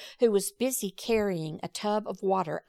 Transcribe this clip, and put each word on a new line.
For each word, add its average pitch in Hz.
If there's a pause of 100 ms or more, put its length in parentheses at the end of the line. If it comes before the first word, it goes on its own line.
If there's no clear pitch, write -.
(200)
who 233
was 196
busy 233
carrying 190
a 175
tub 208
of -
water 190